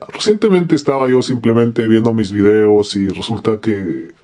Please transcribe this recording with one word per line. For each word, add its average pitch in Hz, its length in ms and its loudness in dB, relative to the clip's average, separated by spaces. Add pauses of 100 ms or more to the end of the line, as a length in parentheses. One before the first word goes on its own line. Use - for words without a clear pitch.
(120)
Recientemente 196 640 0
estaba 139 340 0
yo 127 140 2
simplemente 117 680 0
viendo 113 280 2
mis 104 160 -2
videos 104 640 2
y 98 140 0
resulta 107 520 -4
que 98 460 -4 (160)